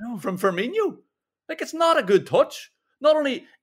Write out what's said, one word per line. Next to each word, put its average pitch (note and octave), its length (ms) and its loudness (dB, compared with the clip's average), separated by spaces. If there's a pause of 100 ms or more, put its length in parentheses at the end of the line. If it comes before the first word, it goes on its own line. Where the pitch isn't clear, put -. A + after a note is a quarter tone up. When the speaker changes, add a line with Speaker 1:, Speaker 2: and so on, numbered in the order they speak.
Speaker 1:
No. A#3 180 -10
Speaker 2:
from F3+ 200 -6
Firmino. A#3+ 600 -2 (500)
Like, D#4+ 140 -10
it's B3+ 120 -10
not E4 240 2
a B3+ 40 0
good F3+ 240 2
touch. - 440 0 (300)
Not D#4 160 4
only, C#4 300 -2 (160)